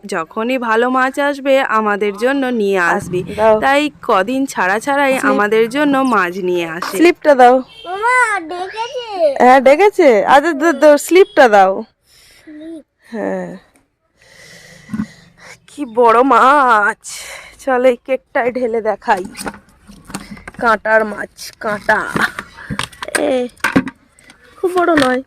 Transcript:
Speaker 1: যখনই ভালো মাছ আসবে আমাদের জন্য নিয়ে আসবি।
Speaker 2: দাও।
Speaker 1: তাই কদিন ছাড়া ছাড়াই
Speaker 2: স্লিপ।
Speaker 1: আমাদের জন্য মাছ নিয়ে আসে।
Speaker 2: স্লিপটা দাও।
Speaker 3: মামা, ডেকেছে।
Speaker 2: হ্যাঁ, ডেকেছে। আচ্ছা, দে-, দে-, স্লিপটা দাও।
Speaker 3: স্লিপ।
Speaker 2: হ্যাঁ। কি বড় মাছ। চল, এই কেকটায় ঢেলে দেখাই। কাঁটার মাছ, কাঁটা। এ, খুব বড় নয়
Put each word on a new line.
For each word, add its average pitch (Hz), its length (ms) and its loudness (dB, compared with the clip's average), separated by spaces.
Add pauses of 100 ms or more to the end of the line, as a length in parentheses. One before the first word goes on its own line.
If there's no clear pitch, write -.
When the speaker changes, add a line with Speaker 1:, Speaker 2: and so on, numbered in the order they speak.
(140)
Speaker 1:
যখনই 226 440 -4 (100)
ভালো 226 200 0 (100)
মাছ 262 180 -2 (140)
আসবে 277 260 0 (240)
আমাদের 208 340 -2 (100)
জন্য 269 200 0 (180)
নিয়ে 196 180 0 (160)
আসবি। 180 280 -6
Speaker 2:
দাও। 214 380 2
Speaker 1:
তাই 277 200 0 (260)
কদিন 233 340 0 (120)
ছাড়া 196 260 -2
ছাড়াই 277 340 -2
Speaker 2:
স্লিপ। 269 180 -2
Speaker 1:
আমাদের 220 320 0 (120)
জন্য 285 200 0 (180)
মাছ 180 200 0 (160)
নিয়ে 175 160 -2 (100)
আসে। 185 220 -8
Speaker 2:
স্লিপটা 311 440 2
দাও। 247 140 8 (300)
Speaker 3:
মামা, 427 300 -2 (360)
ডেকেছে। 440 560 -10 (340)
Speaker 2:
হ্যাঁ, 254 260 6
ডেকেছে। 339 420 4 (240)
আচ্ছা, 294 180 4 (100)
দে-, 320 200 0
দে-, 294 240 6
স্লিপটা 339 400 4 (100)
দাও। 190 180 4 (680)
Speaker 3:
স্লিপ। 311 420 -18 (260)
Speaker 2:
হ্যাঁ। 190 380 -6 (2250)
কি - 140 -16 (180)
বড় 233 200 4 (120)
মাছ। 233 720 2 (600)
চল, 254 280 -2
এই 247 140 -4
কেকটায় 262 520 -4
ঢেলে 233 220 -4 (100)
দেখাই। 202 340 -4 (1400)
কাঁটার 220 400 0 (100)
মাছ, - 220 -14 (300)
কাঁটা। 208 360 -4 (1300)
এ, 285 40 -2 (1300)
খুব 370 200 -4
বড় 349 140 0 (120)
নয় 254 240 -2